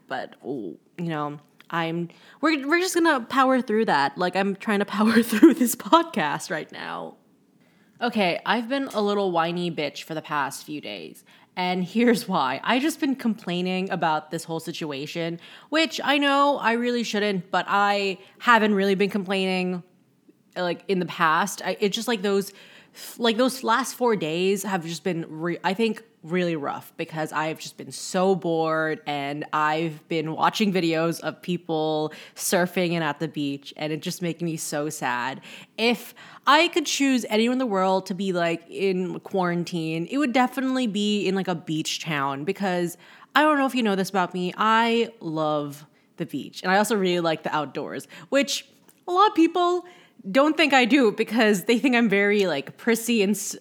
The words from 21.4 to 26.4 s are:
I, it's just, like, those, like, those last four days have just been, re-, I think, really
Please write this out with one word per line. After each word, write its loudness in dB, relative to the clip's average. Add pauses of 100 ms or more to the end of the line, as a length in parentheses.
I, -4
it's 0
just, -4
like, -2
those, -2 (680)
like, 2
those 0
last 0
four 2
days 0
have -4
just -8
been, -4
re-, -6
I 0
think, -2 (180)
really -2